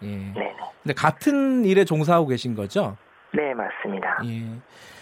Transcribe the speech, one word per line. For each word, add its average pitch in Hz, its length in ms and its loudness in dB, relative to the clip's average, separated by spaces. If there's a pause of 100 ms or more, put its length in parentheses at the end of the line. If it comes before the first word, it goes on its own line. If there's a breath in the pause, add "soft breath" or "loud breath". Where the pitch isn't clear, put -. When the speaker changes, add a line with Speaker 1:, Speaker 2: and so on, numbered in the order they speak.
Speaker 1:
예. 101 40 -10
Speaker 2:
네네. 101 500 -8 (260)
Speaker 1:
근데 147 120 -2
같은 262 680 2
일에 190 200 6
종사하고 160 420 4
계신 123 300 -2
거죠? 104 400 -2 (360)
Speaker 2:
네, 147 220 -2
맞습니다. 98 680 -4
Speaker 1:
예. 113 340 -8 (440 loud breath)